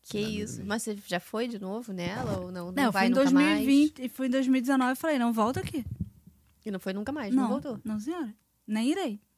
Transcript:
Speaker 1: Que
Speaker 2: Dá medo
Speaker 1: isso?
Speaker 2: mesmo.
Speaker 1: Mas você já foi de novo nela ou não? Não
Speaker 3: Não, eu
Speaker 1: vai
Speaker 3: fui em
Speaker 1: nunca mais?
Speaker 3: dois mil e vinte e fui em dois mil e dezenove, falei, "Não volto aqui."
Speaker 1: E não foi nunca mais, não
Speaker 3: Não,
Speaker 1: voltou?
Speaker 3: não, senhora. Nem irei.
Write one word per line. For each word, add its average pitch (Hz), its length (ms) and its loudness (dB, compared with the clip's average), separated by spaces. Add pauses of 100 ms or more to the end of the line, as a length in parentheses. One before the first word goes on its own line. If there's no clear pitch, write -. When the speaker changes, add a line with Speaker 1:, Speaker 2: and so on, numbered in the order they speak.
Speaker 1:
Que 208 220 -6
Speaker 2:
Dá 220 40 -2
medo 214 160 -4
Speaker 1:
isso? - 100 -8
Speaker 2:
mesmo. 190 140 -10
Speaker 1:
Mas 220 140 -2
você 208 240 -6
já 175 140 -2
foi 226 280 -4
de 233 120 -8
novo 208 340 -8
nela 185 460 -4
ou 180 120 -8
não? 180 160 -8
Não 180 40 -10
Speaker 3:
Não, 269 140 0
eu 220 60 2
Speaker 1:
vai 190 140 4
Speaker 3:
fui 240 60 4
em 240 40 4
Speaker 1:
nunca 269 160 6
mais? 277 140 8
Speaker 3:
dois 302 140 2
mil 269 40 0
e - 20 0 (180)
vinte 302 200 0
e 247 60 -4
fui 262 160 -6
em 262 60 0
dois 262 160 2
mil 262 100 6
e 262 40 2
dezenove, 262 340 2
falei, 302 240 0
"Não 240 120 2
volto 226 280 2
aqui." 277 260 -6 (800)
Speaker 1:
E 214 60 -4
não 190 80 -4
foi 190 140 -4
nunca 208 180 -4
mais, 269 200 -4
não 262 120 4
Speaker 3:
Não, 226 60 0
Speaker 1:
voltou? 277 360 -4
Speaker 3:
não, 214 140 -4
senhora. 262 340 -6 (320)
Nem 220 240 0
irei. 311 300 -2 (180)